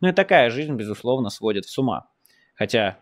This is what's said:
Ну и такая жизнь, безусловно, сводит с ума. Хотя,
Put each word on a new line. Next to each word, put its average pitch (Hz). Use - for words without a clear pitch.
Ну 185
и 185
такая 180
жизнь, 147
безусловно, 110
сводит 104
с -
ума. 123
Хотя, 104